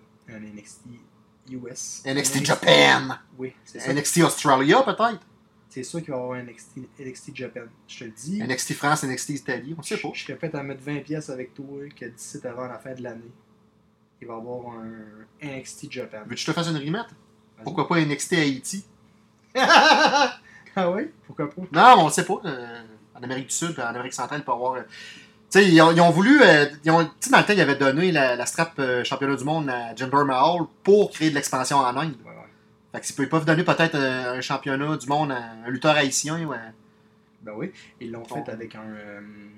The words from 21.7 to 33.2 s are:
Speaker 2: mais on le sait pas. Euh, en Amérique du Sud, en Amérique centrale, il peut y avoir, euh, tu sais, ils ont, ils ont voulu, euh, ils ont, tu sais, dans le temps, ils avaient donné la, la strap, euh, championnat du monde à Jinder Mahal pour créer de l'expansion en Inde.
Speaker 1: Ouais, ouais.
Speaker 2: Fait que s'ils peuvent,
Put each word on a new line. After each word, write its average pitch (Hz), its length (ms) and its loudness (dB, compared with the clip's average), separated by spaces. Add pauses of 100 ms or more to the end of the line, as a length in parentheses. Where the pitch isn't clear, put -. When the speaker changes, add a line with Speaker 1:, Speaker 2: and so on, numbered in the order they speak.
Speaker 2:
mais 180 60 8
on 156 40 4
le 143 60 0
sait - 120 0
pas. 202 200 -4
Euh, 120 380 -12 (340)
en 123 80 -20
Amérique 131 240 -8
du - 60 -6
Sud, 165 260 -4
en 123 80 -4
Amérique 123 240 -8
centrale, 135 280 -8
il - 40 -10
peut 131 80 -4
y - 20 -2
avoir, 123 200 -2
euh, 123 80 -8 (680)
tu 180 80 4
sais, 202 100 8
ils 165 140 10
ont, 165 80 8
ils 170 100 4
ont 170 100 8
voulu, 208 300 6
euh, 156 260 8 (180)
ils 160 80 2
ont, 165 120 4
tu 156 60 -6 (120)
sais, 127 80 -6
dans 143 100 8
le 165 40 6
temps, 208 100 2
ils 190 60 4
avaient 139 140 4
donné 147 380 2
la, 131 240 2
la 120 100 -6
strap, - 320 -4
euh, 127 240 -2
championnat 139 320 -4
du 123 80 -4
monde 151 260 -4
à 120 280 -8
Jinder 131 280 2
Mahal 143 360 2 (240)
pour 202 260 6
créer 156 200 0
de 143 40 0
l'expansion 139 440 -2
en 127 180 2
Inde. 151 180 -4 (100)
Speaker 1:
Ouais, - 60 -20
ouais. - 40 -20 (580)
Speaker 2:
Fait 117 80 -12
que - 60 -12
s'ils - 100 -10
peuvent, 139 100 -2